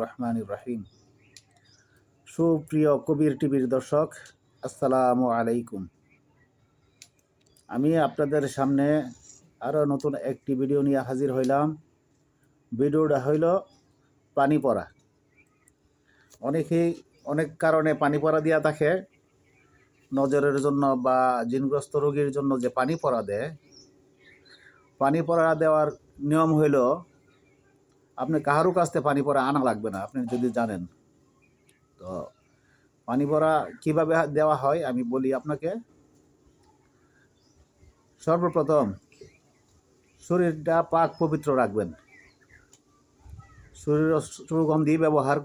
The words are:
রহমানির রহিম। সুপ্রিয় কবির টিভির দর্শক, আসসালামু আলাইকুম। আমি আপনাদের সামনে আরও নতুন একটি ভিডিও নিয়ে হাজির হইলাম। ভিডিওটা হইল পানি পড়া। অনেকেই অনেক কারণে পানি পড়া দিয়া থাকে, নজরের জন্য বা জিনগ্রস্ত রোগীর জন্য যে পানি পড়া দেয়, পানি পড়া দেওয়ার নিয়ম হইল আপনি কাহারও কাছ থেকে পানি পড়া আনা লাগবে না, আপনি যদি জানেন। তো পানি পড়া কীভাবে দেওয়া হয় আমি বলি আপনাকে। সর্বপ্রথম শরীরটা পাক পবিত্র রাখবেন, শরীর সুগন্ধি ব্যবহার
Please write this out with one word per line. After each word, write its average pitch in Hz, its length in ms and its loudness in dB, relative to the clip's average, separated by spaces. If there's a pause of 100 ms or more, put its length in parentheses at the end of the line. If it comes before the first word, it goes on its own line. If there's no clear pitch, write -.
রহমানির 113 520 -6
রহিম। 117 260 -8 (1500)
সুপ্রিয় 156 580 2 (140)
কবির 151 340 0
টিভির 135 340 0
দর্শক, 147 340 -2 (540)
আসসালামু 127 640 0 (100)
আলাইকুম। 117 460 -4 (1900)
আমি 139 160 0 (160)
আপনাদের 147 380 0 (120)
সামনে 139 300 2 (800)
আরও 151 160 0 (100)
নতুন 139 200 -2 (180)
একটি 131 300 -6
ভিডিও 139 260 0
নিয়ে 139 220 2
হাজির 135 280 -2
হইলাম। 135 300 2 (1120)
ভিডিওটা 147 460 2
হইল 151 180 2 (920)
পানি 143 300 2
পড়া। 101 200 -2 (1600)
অনেকেই 165 400 0 (440)
অনেক 151 160 -2 (140)
কারণে 156 280 2 (120)
পানি 147 220 2
পড়া 156 220 2
দিয়া 156 200 2
থাকে, 151 240 0 (1200)
নজরের 139 520 2
জন্য 143 180 2 (240)
বা 127 120 2 (320)
জিনগ্রস্ত 135 420 -2 (120)
রোগীর 143 320 0
জন্য 139 140 0 (120)
যে 123 60 0 (100)
পানি 135 240 0
পড়া 127 180 0 (100)
দেয়, 113 180 -4 (1500)
পানি 143 280 2
পড়া 165 180 4 (160)
দেওয়ার 156 260 4 (400)
নিয়ম 160 220 4 (100)
হইল 147 160 4 (1400)
আপনি 135 180 -2 (100)
কাহারও 160 320 2
কাছ 170 140 2
থেকে 147 160 -2
পানি 143 180 0
পড়া 143 220 0
আনা 143 200 0
লাগবে 107 260 -2
না, 95 120 -6
আপনি 135 120 -10 (140)
যদি 123 160 0 (100)
জানেন। 107 240 -4 (1160)
তো 90 100 -18 (1000)
পানি 131 220 0
পড়া 156 220 2 (300)
কীভাবে 160 320 2 (220)
দেওয়া 151 260 2
হয় 151 180 2 (100)
আমি 127 120 -2 (100)
বলি 131 160 -2 (100)
আপনাকে। 151 320 -6 (2500)
সর্বপ্রথম 160 600 0 (1400)
শরীরটা 165 500 0 (160)
পাক 165 160 4 (120)
পবিত্র 156 280 -2 (120)
রাখবেন, 104 280 0 (1900)
শরীর 151 280 2 (380)
সুগন্ধি 156 460 2 (100)
ব্যবহার 143 400 2